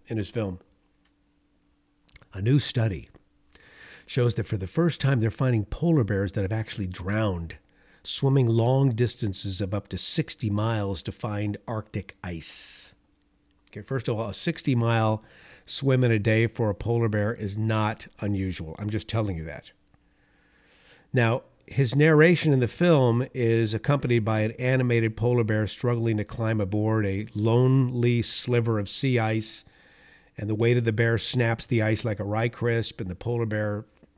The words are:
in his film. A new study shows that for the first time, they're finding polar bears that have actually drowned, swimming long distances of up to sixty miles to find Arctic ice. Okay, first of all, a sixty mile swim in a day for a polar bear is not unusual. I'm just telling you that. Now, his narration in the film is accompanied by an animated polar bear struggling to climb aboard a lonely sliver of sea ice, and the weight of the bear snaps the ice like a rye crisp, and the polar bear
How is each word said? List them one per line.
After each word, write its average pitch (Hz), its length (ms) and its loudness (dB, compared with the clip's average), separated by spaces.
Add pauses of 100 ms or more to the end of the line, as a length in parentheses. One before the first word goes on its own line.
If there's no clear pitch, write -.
in 110 120 -6
his 107 120 -4
film. 98 300 -4 (1800)
A 95 80 -6
new 131 160 4
study 110 500 -2 (960)
shows 120 300 2
that 110 100 -2
for 110 120 -2
the 92 100 -6
first 160 340 0
time, 135 180 2
they're 110 120 2
finding 123 340 0
polar 160 380 2
bears 98 300 0
that 104 100 -2
have 95 80 -4
actually 110 340 -4
drowned, 92 720 -4 (480)
swimming 135 420 2
long 123 460 4
distances 107 680 -4
of 95 120 -4
up 101 140 -6
to 95 100 -8
sixty - 540 -4
miles 104 500 -2
to - 100 -8
find 104 460 -6 (100)
Arctic 107 560 -8
ice. - 680 -12 (760)
Okay, 110 100 -12
first 127 260 -6
of 113 120 -2
all, 113 100 -4
a 98 60 -8
sixty 151 400 -2
mile 113 480 2 (420)
swim 131 380 0
in 120 80 4
a 113 80 2
day 110 260 2
for 113 240 -2
a 101 60 -2
polar 117 340 0
bear 104 240 0
is 104 240 -6
not 110 480 -2 (140)
unusual. 95 580 -4
I'm 104 140 -6
just 107 160 -4
telling 104 300 -2
you 80 80 -8
that. - 260 -14 (1400)
Now, 120 300 2 (260)
his 127 280 0
narration 156 580 6
in 135 60 4
the 123 80 2
film 131 680 4
is 113 400 2
accompanied 120 500 0
by 110 180 0
an 110 120 0
animated 120 640 0
polar 123 260 2
bear 107 220 0
struggling 117 520 -2
to 107 60 -2
climb 110 380 -2
aboard 107 440 0
a 98 280 -2
lonely 120 880 4
sliver 117 560 0
of 101 100 -2
sea 131 300 -2
ice, 110 480 -2 (720)
and 107 120 -6
the 107 60 0
weight 117 220 4
of 120 80 0
the 113 60 2
bear 117 260 2
snaps 117 480 -2
the 117 160 0
ice 110 240 0
like 107 140 -2
a 104 40 -6
rye 107 260 -2
crisp, 117 520 -2
and 95 80 -6
the 90 60 -6
polar 117 300 -4
bear 107 400 -2 (320)